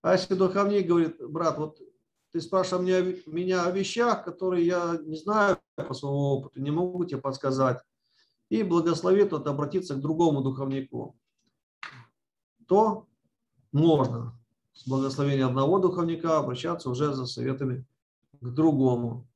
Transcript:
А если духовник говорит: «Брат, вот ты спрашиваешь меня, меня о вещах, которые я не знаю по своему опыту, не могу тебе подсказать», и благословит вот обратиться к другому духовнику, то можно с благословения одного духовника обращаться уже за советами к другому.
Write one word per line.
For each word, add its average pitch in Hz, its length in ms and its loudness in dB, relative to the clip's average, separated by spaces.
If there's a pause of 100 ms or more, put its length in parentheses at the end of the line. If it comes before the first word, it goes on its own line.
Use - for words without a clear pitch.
А 175 100 4
если 185 220 0
духовник 190 520 2
говорит: 165 320 2
«Брат, 151 380 -2
вот 151 240 -8 (500)
ты 165 100 -4
спрашиваешь 180 440 0
меня, 185 400 2
меня 180 400 0
о 185 60 2
вещах, 202 520 0
которые 180 440 0
я 175 340 0
не 156 160 -10
знаю 202 400 2 (180)
по 139 180 -8
своему 139 240 -4
опыту, 139 440 -2
не 143 100 -2
могу 180 340 -2
тебе 135 140 -6
подсказать», 131 640 0 (680)
и 220 140 0
благословит 175 680 2
вот 147 160 -4
обратиться 147 480 -4
к 135 60 -4
другому 156 400 2
духовнику, 135 760 -6 (1500)
то 208 400 2 (640)
можно 135 680 2 (340)
с - 140 -14
благословения 135 600 0
одного 139 320 2
духовника 165 580 0
обращаться 139 520 -4
уже 139 240 -2
за 127 120 -6
советами 131 600 -6 (540)
к 123 80 -12
другому. 127 880 2